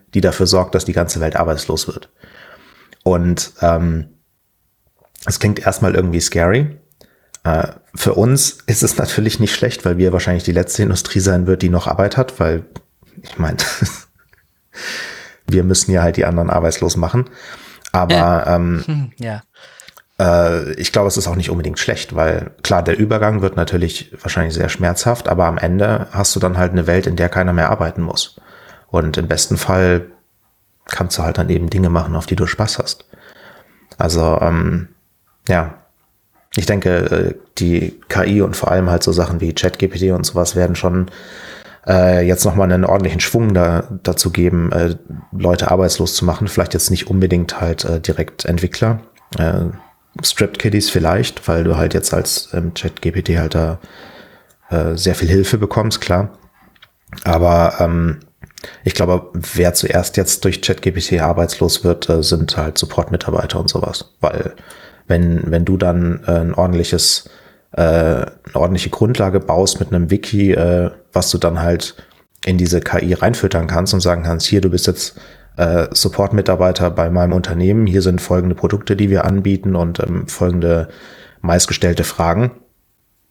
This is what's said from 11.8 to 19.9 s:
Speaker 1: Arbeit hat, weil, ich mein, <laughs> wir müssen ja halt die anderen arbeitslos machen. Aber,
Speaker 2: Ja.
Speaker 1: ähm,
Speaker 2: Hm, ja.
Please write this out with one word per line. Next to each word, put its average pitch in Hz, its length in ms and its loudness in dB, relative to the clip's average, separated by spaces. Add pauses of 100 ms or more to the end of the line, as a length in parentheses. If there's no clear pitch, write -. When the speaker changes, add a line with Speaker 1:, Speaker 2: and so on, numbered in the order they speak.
Speaker 1:
Arbeit 98 280 0
hat, - 240 -2
weil, 82 240 0 (580)
ich - 160 -20
mein, 80 200 -2 (1040)
<laughs> - 880 -16
wir 90 160 2
müssen 92 280 2
ja 90 100 4
halt 85 140 2
die 98 100 2
anderen 85 240 0
arbeitslos 85 460 0
machen. 90 340 0 (640)
Aber, 87 240 2
Speaker 2:
Ja. 87 400 2
Speaker 1:
ähm, 87 300 0
Speaker 2:
Hm, 143 320 -4
ja. 110 240 -10 (800)